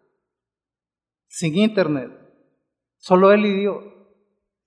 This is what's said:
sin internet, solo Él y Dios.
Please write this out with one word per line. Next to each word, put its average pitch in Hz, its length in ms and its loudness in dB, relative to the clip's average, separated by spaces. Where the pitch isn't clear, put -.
sin 160 280 -6
internet, 170 540 -2
solo 190 320 4
Él 208 160 2
y 202 60 -2
Dios. 196 320 -6